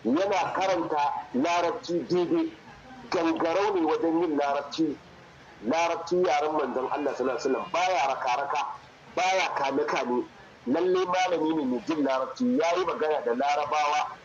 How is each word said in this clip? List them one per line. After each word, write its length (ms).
yana 500
karanta 600
larabci 760
daidai, 420
gangarau 640
ne 140
wajen 340
yin 160
larabci, 600
larabci 500
yaren 240
manzon 400
Allah 240
sallallahu 240
alaihi 80
wasallam, 240
baya 360
raka-raka, 540
baya 400
kame-kame. 680
Lalle 380
malami 500
ne 100
mai 220
jin 160
larabci, 560
ya 180
yi 80
magana 400
da 80
Larabawa 800